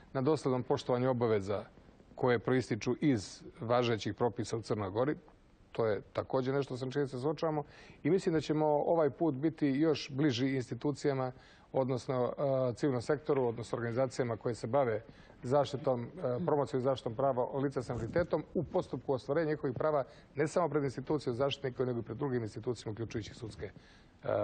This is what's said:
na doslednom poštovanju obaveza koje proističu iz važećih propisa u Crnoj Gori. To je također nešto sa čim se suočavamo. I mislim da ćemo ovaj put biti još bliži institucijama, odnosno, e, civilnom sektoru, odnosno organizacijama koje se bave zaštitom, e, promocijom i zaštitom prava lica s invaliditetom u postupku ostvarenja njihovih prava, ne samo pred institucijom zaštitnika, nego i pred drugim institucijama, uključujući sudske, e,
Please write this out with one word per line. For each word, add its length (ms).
na 80
doslednom 420
poštovanju 460
obaveza 560
koje 240
proističu 640
iz 400
važećih 540
propisa 440
u 40
Crnoj 280
Gori. 260
To 140
je 160
također 400
nešto 240
sa 140
čim 160
se 120
suočavamo. 440
I 60
mislim 240
da 80
ćemo 240
ovaj 440
put 260
biti 320
još 440
bliži 440
institucijama, 760
odnosno, 640
e, 20
civilnom 280
sektoru, 460
odnosno 280
organizacijama 640
koje 180
se 120
bave 340
zaštitom, 600
e, 420
promocijom 340
i 40
zaštitom 320
prava 380
lica 300
s 60
invaliditetom 540
u 100
postupku 500
ostvarenja 360
njihovih 260
prava, 280
ne 120
samo 220
pred 140
institucijom 520
zaštitnika, 500
nego 140
i 40
pred 140
drugim 260
institucijama, 480
uključujući 420
sudske, 320
e, 60